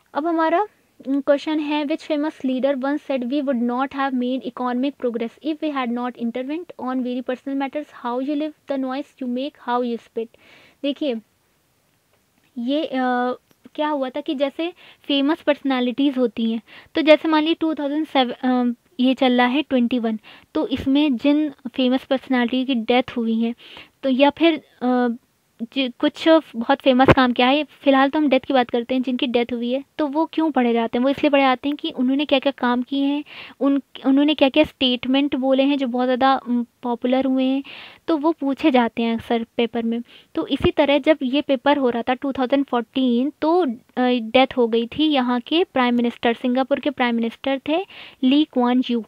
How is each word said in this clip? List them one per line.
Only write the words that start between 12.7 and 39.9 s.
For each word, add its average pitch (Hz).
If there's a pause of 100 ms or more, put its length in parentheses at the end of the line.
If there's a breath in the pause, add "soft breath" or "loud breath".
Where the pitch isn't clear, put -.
अ, - (840)
क्या 302
हुआ 269
था 294
कि 311
जैसे 285 (300 loud breath)
famous 285
personalities 269
होती 226
हैं, 226 (320 loud breath)
तो 330
जैसे 302
मान 302
लीजिए 320
टू 320
थाउजेंड 294
सेवन, 254
अ, 233 (260)
ये 254
चल 254
रहा 247
है 262
ट्वेंटी 247
वन, 220 (360 loud breath)
तो -
इसमें 269
जिन 294 (240)
famous 254
personality 254
की 262
death 240
हुई 226
है, 233 (480 loud breath)
तो 269
या 269
फिर, 311 (200)
अ, 247 (540)
जि-, 254
कुछ - (280)
बहुत 254
famous 262
काम 254
किया 247
है, 294
फिलहाल 269
तो 311
हम 302
death 262
की -
बात 247
करते 240
हैं, 262
जिनकी 254
death 240
हुई 240
है, 277 (140)
तो 311
वो 302
क्यों 320
पढ़े 240
जाते 226
हैं? 247
वो 269
इसलिए 285
पढ़े 277
जाते 262
हैं 294
कि 320
उन्होंने 269
क्या-क्या 269
काम 247
किए 277
हैं, 285 (360 loud breath)
उन-, 277
उन्होंने 285
क्या-क्या 302
statement 269
बोले 262
हैं 285
जो 269
बहुत 247
ज़्यादा, 262
उम, 240 (160)
popular 247
हुए 262
हैं, 269 (460 loud breath)
तो 330
वो 302
पूछे 277
जाते 233
हैं 233
अक्सर 233 (100)
paper 233
में। 233 (320 loud breath)